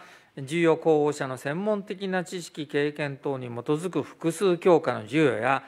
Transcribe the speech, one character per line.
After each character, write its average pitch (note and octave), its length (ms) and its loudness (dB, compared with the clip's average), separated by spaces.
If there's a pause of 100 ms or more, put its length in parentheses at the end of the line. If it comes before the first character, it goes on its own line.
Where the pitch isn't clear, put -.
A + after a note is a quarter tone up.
(360)
授 C#3+ 260 -4
与 D#3+ 200 4
候 D#3 220 4
補 D3 80 2
者 D3 160 -6
の C3 100 -8
専 D3+ 260 -6
門 G#3 200 -2
的 G3 240 -8
な F#3 160 -2
知 F3+ 180 -10
識、 D#3 240 -12
経 D3 260 0
験 D3 260 -6
等 C#3 200 -4
に B2+ 120 -8
基 - 20 -10
づ D3+ 400 -2
く D#3 100 0
複 - 300 -4
数 F3+ 260 2
教 E3+ 240 6
科 B2+ 120 -2
の A2+ 80 -6
授 B2 340 2
与 G#2+ 40 -4
や、 B2+ 280 0